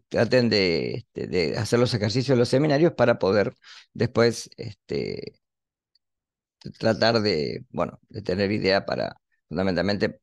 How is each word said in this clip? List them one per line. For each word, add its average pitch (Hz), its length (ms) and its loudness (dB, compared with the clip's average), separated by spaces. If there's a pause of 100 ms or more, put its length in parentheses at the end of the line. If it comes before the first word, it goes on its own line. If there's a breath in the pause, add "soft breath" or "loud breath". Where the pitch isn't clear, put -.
traten 117 400 2
de, 85 460 0
este, - 320 -10
de 76 300 -2
hacer 117 220 0
los 120 160 2
ejercicios 120 420 0
de 120 40 4
los 120 80 2
seminarios 147 460 2
para 120 240 2
poder 98 360 2 (380 loud breath)
después, 113 640 0
este, 65 840 -8 (1400)
tratar 110 420 2
de, 78 500 -2
bueno, - 380 -4
de - 140 -14
tener 98 300 -2
idea 95 320 0
para, 55 360 -6 (280)
fundamentalmente, 92 760 -2